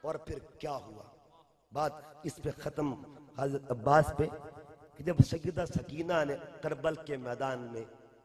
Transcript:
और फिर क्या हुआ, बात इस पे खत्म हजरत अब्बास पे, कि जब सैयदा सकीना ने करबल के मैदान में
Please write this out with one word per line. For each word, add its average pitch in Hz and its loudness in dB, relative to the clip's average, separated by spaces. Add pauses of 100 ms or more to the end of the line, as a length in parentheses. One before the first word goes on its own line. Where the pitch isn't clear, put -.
और 156 -4
फिर 139 -10 (140)
क्या 151 -6
हुआ, 110 -12 (600)
बात 147 -4
इस - -6
पे 151 -4
खत्म 143 -4 (340)
हजरत 139 -2
अब्बास 139 6
पे, 151 4 (720)
कि 143 -12
जब 156 8
सैयदा 165 4
सकीना 160 0
ने 139 0
करबल 151 -2
के 156 -6
मैदान 127 -4
में 117 -8 (380)